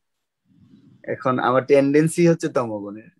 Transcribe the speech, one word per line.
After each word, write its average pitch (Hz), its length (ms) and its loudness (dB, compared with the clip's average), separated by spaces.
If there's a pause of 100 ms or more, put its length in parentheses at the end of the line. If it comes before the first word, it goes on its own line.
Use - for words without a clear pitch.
(1040)
এখন 127 360 -4
আমার 127 260 0
tendency 147 600 2
হচ্ছে 165 220 0
তমগুণের, 107 600 -8 (100)